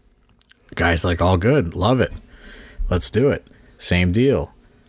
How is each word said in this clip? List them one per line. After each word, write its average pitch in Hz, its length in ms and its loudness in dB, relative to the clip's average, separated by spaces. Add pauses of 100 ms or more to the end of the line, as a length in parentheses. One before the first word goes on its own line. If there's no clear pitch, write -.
(720)
Guys 87 320 0
like, 87 160 -2
"All 90 160 2
good. 101 380 0
Love 113 260 0
it. - 100 0 (760)
Let's 90 220 -2
do 127 180 2
it." - 160 -4 (320)
Same 90 340 0
deal. 110 400 0 (380)